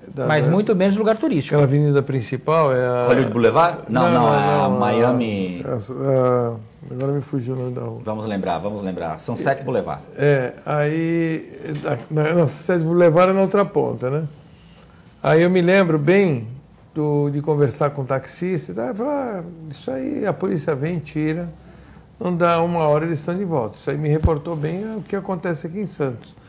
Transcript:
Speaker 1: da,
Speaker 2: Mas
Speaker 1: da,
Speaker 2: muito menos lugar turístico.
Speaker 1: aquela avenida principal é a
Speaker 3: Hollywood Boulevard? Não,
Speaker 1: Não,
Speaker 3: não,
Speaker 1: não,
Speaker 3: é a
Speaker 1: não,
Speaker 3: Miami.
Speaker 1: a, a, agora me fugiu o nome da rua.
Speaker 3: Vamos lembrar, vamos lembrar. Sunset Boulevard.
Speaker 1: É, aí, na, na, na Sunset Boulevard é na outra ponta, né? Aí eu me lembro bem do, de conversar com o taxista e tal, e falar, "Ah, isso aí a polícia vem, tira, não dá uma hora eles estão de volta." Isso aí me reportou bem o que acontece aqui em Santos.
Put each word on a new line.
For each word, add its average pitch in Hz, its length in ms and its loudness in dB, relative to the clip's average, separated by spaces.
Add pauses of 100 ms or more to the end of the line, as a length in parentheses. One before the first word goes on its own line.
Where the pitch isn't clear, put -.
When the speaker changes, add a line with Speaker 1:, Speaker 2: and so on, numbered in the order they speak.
(140)
Speaker 1:
da, 131 140 -4
Speaker 2:
Mas 151 180 2
Speaker 1:
da, 151 60 4
Speaker 2:
muito 208 240 2
menos 196 200 2
lugar 214 220 2
turístico. 190 380 0
Speaker 1:
aquela 147 120 6
avenida 143 360 4
principal 135 680 0
é 127 140 2
a 123 220 0
Speaker 3:
Hollywood 123 240 4
Boulevard? 120 480 4 (100)
Não, 127 140 2
Speaker 1:
Não, - 100 4
Speaker 3:
não, 123 140 4
Speaker 1:
não, 143 60 4
Speaker 3:
é 143 40 4
a - 320 2
Speaker 1:
não, 101 100 2
Speaker 3:
Miami. 107 880 0
Speaker 1:
a, - 60 -6
a, 127 840 0 (400)
agora 135 200 -4
me 143 80 -2
fugiu 131 340 -6
o - 20 -6
nome 127 160 -6
da 123 80 -8
rua. 117 240 -10
Speaker 3:
Vamos 110 220 -6
lembrar, 92 320 -2
vamos 101 240 -6
lembrar. 85 360 -6
Sunset 135 440 -4
Boulevard. 123 380 -4 (140)
Speaker 1:
É, 139 380 2 (120)
aí, 160 840 -2 (640)
na, 151 120 0
na, 151 120 2
na 170 120 4
Sunset 175 380 -2
Boulevard 175 460 6
é - 20 0
na 196 80 2
outra 196 240 2
ponta, 123 460 -2
né? 156 120 -2 (1000)
Aí 160 180 6
eu 175 80 4
me 185 140 4
lembro 180 340 4
bem 151 500 2 (460)
do, 147 380 0
de 143 100 -2
conversar 147 480 2
com 147 140 -6
o - 20 -6
taxista 156 680 -4
e 175 40 -10
tal, 240 160 -4
e - 20 -8
falar, 247 460 -4
"Ah, 170 40 -10 (280)
isso - 180 -10
aí 262 380 -4
a 180 40 0
polícia 165 440 -2
vem, 156 240 -4
tira, 156 500 -4 (680)
não 180 160 -2
dá 170 260 4
uma 170 200 0
hora 151 240 4
eles 165 120 -2
estão 175 180 -4
de 196 80 -4
volta." 135 340 -2
Isso - 120 -6
aí 143 80 -2
me 151 120 -2
reportou 160 460 0
bem 180 400 -6
o 208 60 -8
que - 140 -6
acontece 185 500 -4
aqui 170 140 -8
em 202 80 -4
Santos. - 480 -6 (140)